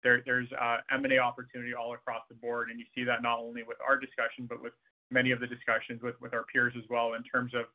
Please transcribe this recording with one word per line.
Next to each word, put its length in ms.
there, 200
there's, 240
uh, 200
M 140
and 100
A 40
opportunity 560
all 180
across 380
the 60
board, 340
and 80
you 160
see 100
that 160
not 200
only 220
with 140
our 120
discussion, 500
but 140
with 100
many 220
of 80
the 80
discussions 520
with, 220
with 100
our 120
peers 340
as 100
well 240
in 120
terms 280
of 220